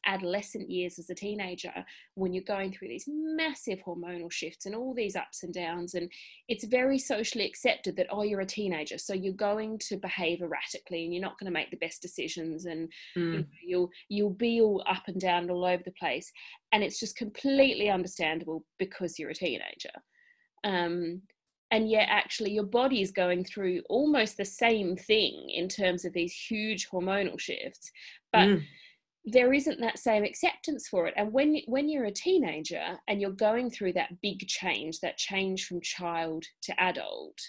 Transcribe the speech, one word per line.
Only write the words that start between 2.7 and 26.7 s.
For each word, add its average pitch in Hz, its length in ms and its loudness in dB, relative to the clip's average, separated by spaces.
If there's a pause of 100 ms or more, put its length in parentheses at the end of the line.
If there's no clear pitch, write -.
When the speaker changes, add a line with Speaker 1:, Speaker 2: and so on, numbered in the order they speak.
Speaker 1:
through 190 160 -12
these - 200 -8
massive 311 800 -2
hormonal 175 460 -8
shifts - 360 -8
and 202 80 -6
all 254 180 -4
these 208 240 -2
ups - 260 -8
and 175 100 -8
downs, 175 420 -4
and 175 140 -2 (380)
it's 226 160 -2
very 254 360 4
socially 226 460 0
accepted - 520 0
that, 185 140 2
"Oh, 208 100 -2
you're 208 200 0
a 190 40 0
teenager, 185 540 -4
so - 160 -4
you're 190 180 -2
going 214 460 -2
to 202 180 -6
behave 175 440 -2
erratically 165 640 -6
and 170 100 -4
you're 185 100 -4
not - 160 -8
gonna 196 120 -6
make 160 200 -2
the 175 60 -10
best - 260 -6
decisions, 165 600 -6
and, 165 280 -6 (220)
you 175 80 -2
Speaker 2:
Mm. 165 160 0
Speaker 1:
know, 151 60 -2 (180)
you'll, 180 260 0 (180)
you'll 202 220 2
be 233 320 2
all 208 260 4
up 185 200 -2
and 180 120 -4
down 180 220 2
and 175 100 -2
all 180 140 0
over 180 180 2
the 147 160 -10
place." 151 320 -2 (400)
And 214 120 4
it's - 160 -4
just - 180 -6
completely 262 720 2
understandable 165 760 -2 (140)
because 185 420 -6
you're - 120 -8
a - 40 -6
teenager. - 540 -6 (760)
Um, 175 580 0 (500)
and 220 180 4
yet 214 200 6
actually 208 420 0
your 208 120 2
body 233 380 2
is 190 100 0
going 180 320 2
through 185 460 -2
almost 269 480 4
the 196 80 -2
same 214 500 2
thing 185 540 2
in 175 180 -2
terms 185 380 2
of 175 80 -4
these 175 200 0
huge 214 560 -4